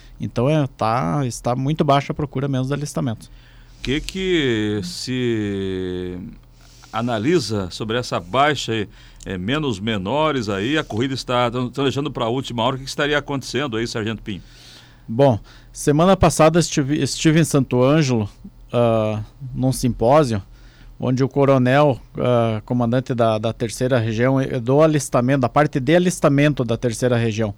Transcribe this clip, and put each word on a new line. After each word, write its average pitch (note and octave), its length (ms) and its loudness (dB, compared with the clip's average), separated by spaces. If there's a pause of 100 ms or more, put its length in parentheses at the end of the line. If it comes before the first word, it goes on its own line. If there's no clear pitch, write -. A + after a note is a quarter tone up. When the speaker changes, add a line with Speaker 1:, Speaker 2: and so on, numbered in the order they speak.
(200)
Speaker 1:
Então, A#2 300 -2
é, D3+ 160 2 (100)
tá, C#3+ 480 0
está B2 320 -4
muito C#3 280 -2
baixa C#3+ 300 2
a - 20 -12
procura C#3+ 320 -4
mesmo C3 180 -2
de C3+ 80 -4
alistamento. C#3+ 560 -6 (500)
Speaker 2:
O - 40 -14
que C#3+ 180 -2
que B2+ 800 0
se F#2+ 1300 -4 (760)
analisa A2 800 -2
sobre A2+ 300 -6
essa B2 200 -4
baixa B2 520 0
aí? G#2+ 180 -2 (340)
É, F#2+ 140 -8
menos A#2+ 420 -4
menores A2+ 680 -2
aí, G#2+ 300 -2
a D3 40 -2
corrida C3+ 300 -4
está, B2 380 -2
tão, B2 180 -4
tão C3+ 140 -4
deixando C#3 260 -2
pra B2 180 -4
última B2 360 -4
hora. C3 120 0
O B2+ 40 -10
que C3+ 60 -16
que C3 40 -12
estaria D3 300 -2
acontecendo B2+ 580 -4
aí, A#2 80 -2
Sargento A2+ 380 -6
Pinho? F#2+ 180 -10 (680)
Speaker 1:
Bom, A#2+ 320 4 (340)
semana E3 420 4
passada D#3+ 420 4
estive, D3+ 440 0
estive D#3 380 2
em E3 40 6
Santo B2+ 400 2
Ângelo, C3 460 2 (420)
ah, A2 500 2 (320)
num C3 200 0
simpósio, A#2+ 680 2 (560)
onde B2 240 -2
o C3+ 60 2
coronel, C3+ 720 4 (180)
ah, A#2 460 0
comandante B2 500 -2
da, A2+ 240 2
da A2 140 -2
terceira B2 460 -2
região, A#2 420 0
eh, C3 200 -4
do B2+ 220 2
alistamento, C#3 600 2
da A#2+ 80 2
parte D3 320 0
de C#3+ 140 2
alistamento D3+ 680 2
da A#2 140 -2
terceira B2 400 0
região, A2 400 -2